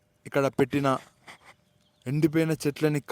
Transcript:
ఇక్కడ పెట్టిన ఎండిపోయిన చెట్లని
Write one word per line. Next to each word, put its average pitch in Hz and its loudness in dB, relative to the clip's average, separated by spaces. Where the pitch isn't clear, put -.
ఇక్కడ 139 0
పెట్టిన 139 2
ఎండిపోయిన 156 0
చెట్లని 151 0